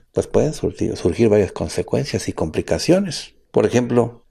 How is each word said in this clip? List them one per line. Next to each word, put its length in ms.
pues 140
pueden 260
surgir, 420
surgir 320
varias 240
consecuencias 800
y 40
complicaciones. 1000
Por 140
ejemplo, 640